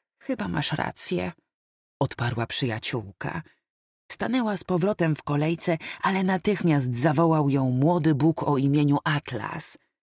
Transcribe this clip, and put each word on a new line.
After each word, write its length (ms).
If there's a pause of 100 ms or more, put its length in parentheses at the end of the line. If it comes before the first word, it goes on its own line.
(220)
chyba 260
masz 240
rację”, 600 (680)
odparła 480
przyjaciółka. 920 (720)
Stanęła 460
z 60
powrotem 520
w 80
kolejce, 540 (240)
ale 220
natychmiast 720
zawołał 540
ją 200
młody 460
bóg 280
o 140
imieniu 460
Atlas. 720 (260)